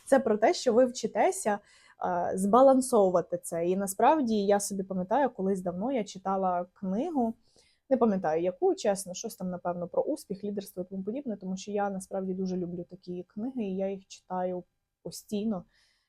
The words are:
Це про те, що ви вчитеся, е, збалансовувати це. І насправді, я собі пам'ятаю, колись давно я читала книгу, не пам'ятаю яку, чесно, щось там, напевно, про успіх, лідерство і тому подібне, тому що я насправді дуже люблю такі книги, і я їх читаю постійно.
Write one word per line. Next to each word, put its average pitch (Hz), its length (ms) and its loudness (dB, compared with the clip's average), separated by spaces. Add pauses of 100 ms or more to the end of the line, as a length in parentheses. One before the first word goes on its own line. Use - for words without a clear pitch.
Це 269 140 6
про 220 180 2
те, 247 160 4
що 247 200 0
ви 254 120 6
вчитеся, 233 720 0 (460)
е, 175 320 -2
збалансовувати 202 1000 6
це. 170 300 -4
І 185 100 2
насправді, 220 680 2
я 202 140 6
собі 196 240 -6
пам'ятаю, 190 460 0
колись 190 320 -2
давно 185 300 -4
я 240 120 -2
читала 190 680 -2
книгу, 233 600 -2 (560)
не 262 80 4
пам'ятаю 190 440 2
яку, 185 340 0
чесно, 196 380 -2
щось 220 220 -10
там, 185 140 -6
напевно, 175 380 -6
про - 140 0
успіх, - 420 -6
лідерство 202 400 -8
і - 20 -16
тому 190 180 -10
подібне, 220 340 -6
тому 190 200 -8
що 202 140 -12
я 202 180 -2
насправді 190 440 -6
дуже 185 240 -4
люблю 175 320 -6
такі 180 380 -12
книги, 240 360 -6
і 190 120 -4
я 190 140 -2
їх 196 180 -10
читаю 185 560 -6 (400)
постійно. 202 600 -6 (440)